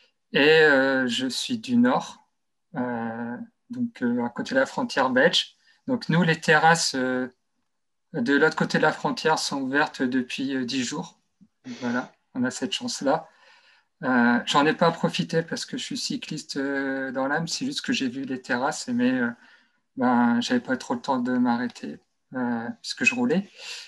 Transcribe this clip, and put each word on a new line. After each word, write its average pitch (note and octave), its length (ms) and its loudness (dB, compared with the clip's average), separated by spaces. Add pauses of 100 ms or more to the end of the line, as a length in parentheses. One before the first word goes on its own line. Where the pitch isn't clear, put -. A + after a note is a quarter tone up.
(320)
et, D#3 280 6
euh, C3+ 460 4
je B2 200 -2
suis B2 320 -4
du A#2+ 180 -2
Nord, - 480 2 (520)
euh, A#2+ 600 -6 (340)
donc, B2 320 -6
euh, A#2+ 220 0
à A#2+ 60 -4
côté - 240 -6
de C3+ 60 4
la C3+ 60 2
frontière C3 440 -2
belge. C3+ 460 2 (300)
Donc B2 220 -4
nous, E3 140 4
les D#3+ 180 0
terrasses, D#3+ 540 4
euh, B2+ 340 -2 (840)
de C#3 240 2
l'autre D#3 200 4
côté E3 220 0
de D3+ 40 -4
la D#3 100 4
frontière D#3 460 0
sont C#3 220 -4
ouvertes C3+ 420 0
depuis, C3 520 -2
euh, C3 100 -2
dix B2+ 180 -2
jours. D3 360 -8 (640)
Voilà, B2 320 -4 (220)
on B2 100 -2
a B2+ 60 -2
cette - 220 -6
chance-là. C3 560 -2 (720)
Euh, B2 440 4
j'en D3 180 4
ai D#3 80 4
pas E3+ 180 4
profité E3 520 -2
parce - 240 -8
que D3 100 -8
je - 80 -8
suis - 140 -8
cycliste, - 580 -8
euh, C3+ 560 -4
dans C3 140 -2
l'âme, D#3+ 200 -2
c'est C#3 200 -4
juste C#3+ 160 -4
que C3+ 100 -2
j'ai C3 160 -2
vu C3+ 160 -8
les B2+ 160 -6
terrasses, C3+ 480 -4
mais, B2 240 2
euh, B2 180 0 (640)
ben, A#2+ 440 4
j'avais B2 200 0
pas B2+ 180 -2
trop - 160 -6
le A#2+ 80 -8
temps C3 160 0
de B2 180 -2
m'arrêter, A#2+ 640 -2 (360)
euh, A#2+ 320 -4 (140)
puisque - 240 -6
je B2 100 0
roulais. C3 360 0 (380)